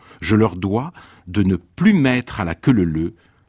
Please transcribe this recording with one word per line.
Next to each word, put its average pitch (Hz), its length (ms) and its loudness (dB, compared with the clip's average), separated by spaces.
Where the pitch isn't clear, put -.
Je 90 160 0
leur 104 200 2
dois 104 380 -6
de 92 160 0
ne 92 140 2
plus 202 360 0
mettre 127 460 0
à 101 40 -4
la 82 120 -6
queue - 160 0
leu 101 140 2
leu 80 280 -4